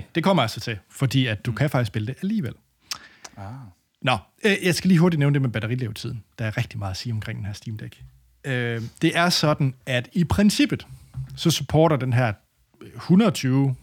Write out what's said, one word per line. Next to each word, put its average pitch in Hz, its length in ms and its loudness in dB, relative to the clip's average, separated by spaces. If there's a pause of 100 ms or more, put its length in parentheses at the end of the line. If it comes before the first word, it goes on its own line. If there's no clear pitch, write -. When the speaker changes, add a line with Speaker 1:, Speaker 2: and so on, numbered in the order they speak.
(160)
Speaker 1:
det 170 80 0
kommer 180 200 4
altså - 160 -4
til, 113 180 -6 (120)
fordi 131 380 0
at 107 180 -4
du 123 60 -2
Speaker 2:
Mm. 110 60 -6
Speaker 1:
kan 151 120 0
faktisk 123 180 0
spille 107 200 -6
det 104 160 -8
alligevel. 196 300 -4 (840)
Speaker 2:
Ah. 98 60 -12 (580)
Speaker 1:
Nå, 123 160 0 (280)
øh, 196 180 4
jeg 180 120 2
skal - 120 -2
lige 185 120 6
hurtigt 170 200 4
nævne 143 140 4
det 143 80 2
med 135 80 0
batterilevetiden. 110 760 -6 (160)
Der 113 60 -4
er 107 120 -6
rigtig 120 220 -6
meget 98 120 -6
at 90 60 -8
sige 120 160 -6
omkring 110 240 -6
den 113 80 -10
her 101 80 -8
Steam 107 240 -12
Deck. 117 240 -16 (440)
Øh, 120 360 -4 (200)
det 160 160 2
er 175 120 4
sådan, 147 440 2 (120)
at 123 280 -2
i 175 100 2
princippet, 208 640 2 (480)
så 165 160 0
supporter 151 440 4
den 127 180 -2
her 120 200 2 (640)
hundrede 185 340 4
og - 40 2
tyve 135 500 0